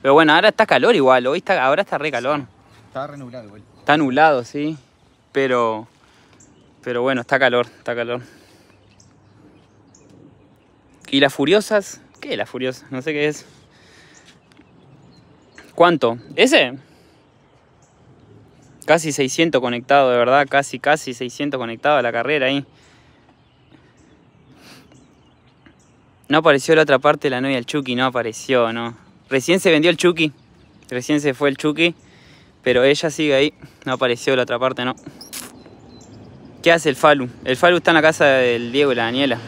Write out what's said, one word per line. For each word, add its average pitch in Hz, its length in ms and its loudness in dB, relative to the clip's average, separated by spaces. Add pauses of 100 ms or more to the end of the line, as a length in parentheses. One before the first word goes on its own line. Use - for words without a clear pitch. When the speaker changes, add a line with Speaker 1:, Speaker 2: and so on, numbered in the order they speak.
Speaker 1:
Pero 139 120 2
bueno, 156 200 6
ahora 190 160 4
está 214 160 0
calor 180 300 2
igual, 131 320 4
hoy 151 120 -2
está, 170 240 -2
ahora 151 200 0
está 170 140 -6
re 143 140 -6
calor. 135 300 -4
Speaker 2:
Sí. 127 40 -12 (420)
Está 135 200 -12
re 143 100 -18
nublado 123 280 -18
igual. 104 160 -20 (180)
Speaker 1:
Está 147 180 2
nublado, 143 460 2
sí. 147 340 -8 (540)
Pero, 120 560 -2 (960)
pero 120 180 -4
bueno, 131 200 -2
está 135 180 -2
calor, 123 260 2 (120)
está 120 180 -8
calor. 120 260 -6 (3000)
¿Y 139 100 0
las 139 140 4
furiosas? 196 680 -2 (180)
¿Qué 285 140 -12
es 120 40 -6
las 104 120 -8
furiosas? 127 420 -10
No 131 100 -10
sé 156 120 -8
qué 147 140 -2
es. 151 180 -8 (2250)
¿Cuánto? 147 420 2 (180)
¿Ese? 165 420 2 (2000)
Casi 156 280 2
seiscientos 139 480 0
conectados, 127 500 2
de 120 60 2
verdad. 131 320 4
Casi, 139 280 -2
casi 143 360 -2
seiscientos 135 440 -8
conectados 127 420 -2
a - 20 0
la 120 100 -2
carrera 131 360 -2
ahí. 139 180 -2 (3750)
No 156 100 2
apareció 160 360 2
la 156 80 4
otra 143 160 2
parte 151 280 0
de 131 40 0
la 123 100 -4
novia 135 140 -4
del 120 100 -6
Chucky, 131 300 -6
no 127 100 0
apareció, 120 680 -2
¿no? 117 220 -8 (340)
Recién 151 300 0
se 185 120 2
vendió 160 180 4
el 170 80 -2
Chucky. 160 340 0 (580)
Recién 143 320 -4
se 143 120 -2
fue 143 160 0
el 135 80 -4
Chucky. 156 380 -2 (680)
Pero 123 200 2
ella 147 260 2
sigue 147 260 -2
ahí. 143 180 0 (320)
No 131 80 -4
apareció 127 420 -2
la 127 80 0
otra 120 160 -4
parte, 127 260 -4
no. 127 100 -4 (1700)
¿Qué 170 100 4
hace 165 180 2
el 131 60 -2
Falu? 143 340 2 (140)
El 131 140 -2
Falu 175 200 4
está 170 140 0
en 165 40 2
la 151 60 4
casa 156 240 2
del 120 460 2
Diego 139 200 2
y 120 40 0
la 117 80 -2
Daniela. 123 340 -2 (100)